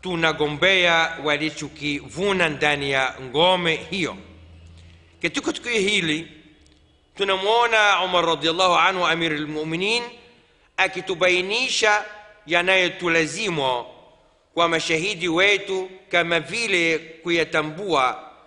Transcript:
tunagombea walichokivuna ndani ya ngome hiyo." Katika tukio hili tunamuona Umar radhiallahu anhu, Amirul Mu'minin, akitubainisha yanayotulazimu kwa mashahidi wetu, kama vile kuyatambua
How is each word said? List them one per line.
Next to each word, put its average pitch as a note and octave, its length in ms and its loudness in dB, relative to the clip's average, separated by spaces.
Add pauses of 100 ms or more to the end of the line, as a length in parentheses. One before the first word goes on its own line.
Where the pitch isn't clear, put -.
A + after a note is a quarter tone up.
tunagombea E3 1200 2
walichokivuna D3+ 1300 -2
ndani C#3+ 420 0
ya C3 300 0
ngome E3 540 2 (140)
hiyo." D3 280 -4 (1040)
Katika - 320 -4
tukio - 180 -8
hili F#3 600 0 (840)
tunamuona G#3 880 2
Umar F3+ 240 2
radhiallahu E3 500 2
anhu, F3+ 320 2
Amirul D#3 400 -2
Mu'minin, E3 560 -4 (760)
akitubainisha F#3+ 1300 0 (420)
yanayotulazimu E3+ 1400 0 (680)
kwa E3+ 160 2
mashahidi E3 580 -2
wetu, F#3+ 640 2 (220)
kama E3+ 280 2
vile E3+ 600 0
kuyatambua D#3+ 1300 -2 (180)